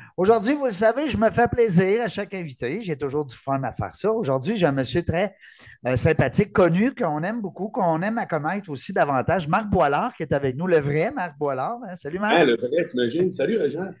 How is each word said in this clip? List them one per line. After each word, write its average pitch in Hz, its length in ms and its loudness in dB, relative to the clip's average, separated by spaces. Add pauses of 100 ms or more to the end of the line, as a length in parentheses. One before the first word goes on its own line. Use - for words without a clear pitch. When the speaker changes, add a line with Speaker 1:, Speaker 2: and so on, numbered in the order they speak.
(160)
Speaker 1:
Aujourd'hui, 214 380 4
vous 285 120 -2
le 247 60 0
savez, 226 380 2
je 202 80 -2
me 220 140 2
fais 233 160 4
plaisir 220 560 2
à 226 40 -2
chaque 196 280 -8
invité. 156 480 -6
J'ai 170 120 -4
toujours 143 300 -4
du 127 100 -14
fun 135 280 -4
à 117 80 -6
faire 98 240 -6
ça. 208 160 0
Aujourd'hui, 156 460 -2
j'ai 175 100 4
un 139 40 2
monsieur 139 300 -2
très, 170 340 -2 (520)
euh, 127 80 2
sympathique, 156 580 2
connu, 190 400 4
qu'on 156 300 -2
aime 220 180 -4
beaucoup, 196 280 -8
qu'on 170 340 0
aime 226 160 -4
à - 80 -4
connaître 165 420 -4
aussi 147 240 -10
davantage. 156 540 0
Marc 202 240 -2
Boilard, 175 440 2
qui - 60 -12
est 156 120 -2
avec 139 220 0
nous, 165 120 -4
le 175 100 6
vrai 151 320 0
Marc 180 300 -6
Boilard, 147 480 -4
hein. 180 80 -12
Salut, 170 240 -8
Marc. 214 160 0
Speaker 2:
Hein, 165 100 6
le 120 120 4
vrai, 131 280 -2
t'imagines ? 131 460 -2
Salut, - 260 -2
Régent. 147 280 -2
Speaker 1:
Ben, 196 160 -12